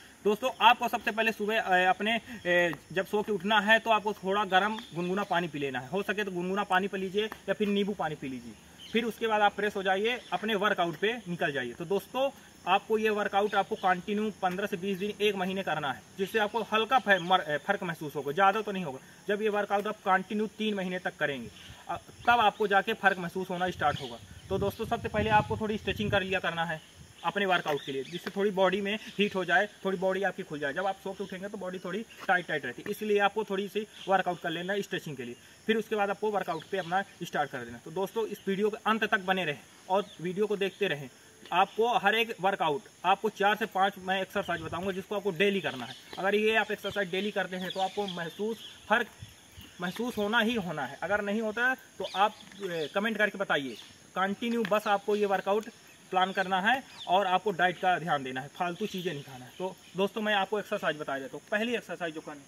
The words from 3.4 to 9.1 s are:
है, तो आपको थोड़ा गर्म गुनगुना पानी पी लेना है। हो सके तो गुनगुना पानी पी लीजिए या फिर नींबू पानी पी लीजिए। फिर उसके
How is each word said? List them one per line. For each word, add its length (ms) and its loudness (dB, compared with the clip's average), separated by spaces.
है, 180 6
तो 120 -2
आपको 220 2
थोड़ा 320 -2
गर्म 340 2
गुनगुना 300 -2
पानी 240 0
पी 100 -8
लेना 220 -2
है। 80 -10
हो 140 -2
सके 220 -2
तो 60 -4
गुनगुना 340 -2
पानी 240 2
पी 100 -4
लीजिए 260 -2
या 280 -4
फिर 160 0
नींबू 240 2
पानी 220 -4
पी 140 -8
लीजिए। 240 -10
फिर 120 2
उसके 220 -4